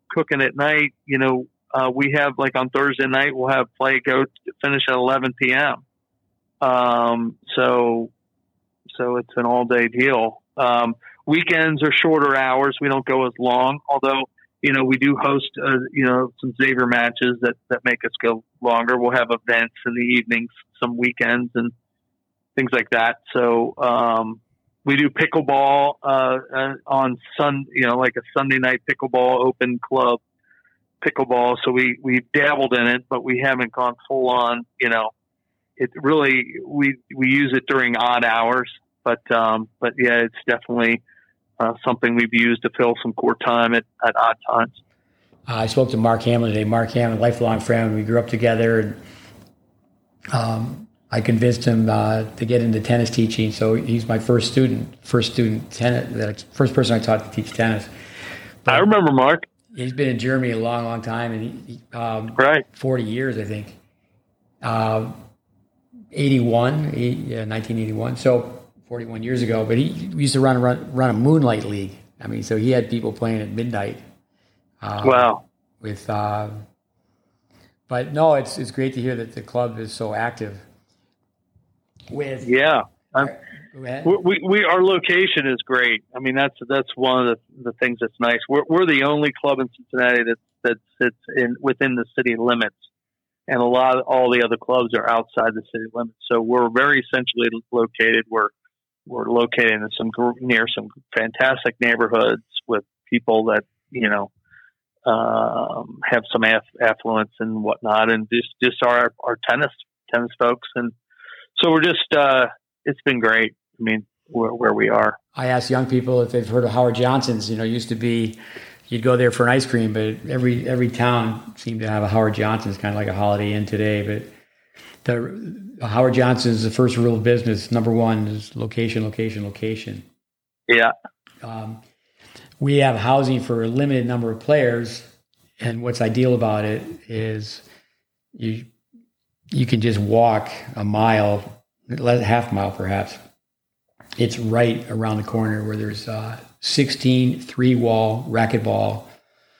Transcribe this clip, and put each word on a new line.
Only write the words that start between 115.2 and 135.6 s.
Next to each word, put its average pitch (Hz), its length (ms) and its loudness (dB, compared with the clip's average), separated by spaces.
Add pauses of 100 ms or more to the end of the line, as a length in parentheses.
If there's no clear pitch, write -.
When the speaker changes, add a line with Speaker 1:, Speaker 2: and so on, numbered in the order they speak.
Speaker 2:
I 131 140 -6
ask 127 220 0
young 131 160 0
people 127 360 0
if 117 100 -2
they've 117 160 -2
heard 120 180 0
of 113 60 -2
Howard 120 240 2
Johnson's. 123 540 0
You 113 60 -4
know, 113 80 -4
it 110 60 -2
used 117 180 -4
to 113 80 -4
be 113 420 -2 (520)
you'd 117 120 -4
go 127 140 4
there 123 160 4
for 123 120 2
an 120 60 4
ice 131 160 4
cream, 113 280 0
but 110 240 -2 (120)
every, 123 380 0
every 123 220 0
town 117 640 -2
seemed 113 260 -8
to 110 80 -4
have 107 140 0
a 104 60 0
Howard 110 240 2
Johnson's, 107 440 -2
kind 104 160 -4
of 104 60 -4
like 101 80 -4
a 98 60 -4
Holiday 104 400 0
Inn 104 120 -2
today. 107 360 -2
But 104 220 -6 (800)
the, 190 840 -6
Howard 117 280 2
Johnson's, 123 480 2
the 113 80 -2
first 123 260 2
rule 120 180 2
of 110 80 -2
business, 120 480 0
number 117 200 0
one, 113 360 0
is 104 300 -10
location, 113 480 -4
location, 104 400 -6
location. 104 580 -10 (640)
Speaker 1:
Yeah. 117 240 4 (500)
Speaker 2:
Um, 110 400 -12 (800)
we 139 180 2
have 135 180 6
housing 127 440 2
for 117 240 -2
a 113 40 -2
limited 127 400 0
number 117 240 -2
of 110 80 -8
players, 120 640 0 (560)
and 117 240 -6